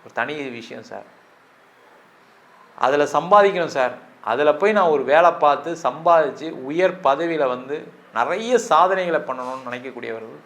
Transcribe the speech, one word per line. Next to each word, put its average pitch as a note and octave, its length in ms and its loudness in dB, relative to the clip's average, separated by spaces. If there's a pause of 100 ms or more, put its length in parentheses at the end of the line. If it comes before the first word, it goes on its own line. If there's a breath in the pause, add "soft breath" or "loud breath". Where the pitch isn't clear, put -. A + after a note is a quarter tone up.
ஒரு A2+ 100 -20
தனி B2+ 200 -4
விஷயம் B2 500 -12
சார், G2+ 220 -14 (1700)
அதுல C#3+ 280 2
சம்பாதிக்கணும் F3 720 2
சார், B2+ 160 0 (280)
அதுல D3 320 2
போய் F#3+ 180 2
நான் F#3 240 2
ஒரு C#3 80 0
வேலை D#3+ 280 6
பார்த்து D#3 520 0
சம்பாதிச்சு D#3 680 0
உயர் E3+ 480 -2
பதவியில D3+ 480 0
வந்து B2+ 300 -6 (360)
நிறைய F#3 440 0
சாதனைகளை F3 600 2
பண்ணணும்னு" B2+ 480 -10
நினைக்கக்கூடியவர்கள் A#2+ 800 -12